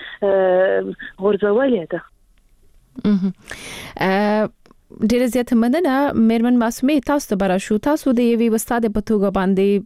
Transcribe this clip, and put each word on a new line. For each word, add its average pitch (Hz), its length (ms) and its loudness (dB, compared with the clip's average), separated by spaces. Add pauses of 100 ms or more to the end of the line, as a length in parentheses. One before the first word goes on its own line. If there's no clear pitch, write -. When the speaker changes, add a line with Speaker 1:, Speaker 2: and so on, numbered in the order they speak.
(220)
Speaker 1:
ا، 202 60 0 (920)
غورځولې 208 720 0
ده. 170 80 -4 (1040)
Speaker 2:
مهم. 196 280 0 (680)
ا، 208 480 0 (540)
ډېره 240 220 2
زیاته 240 320 0
مننه. 269 560 2
مېرمن 233 460 2
معصومې، 254 480 0
تاسو 294 220 -2
ته 208 80 -2
به 190 100 0
راشو. 190 320 0
تاسو 285 340 0
د 233 80 2
یوې 233 340 2
استادې 233 380 -2
په 214 80 -2
توګه 202 300 0
باندې، 196 560 0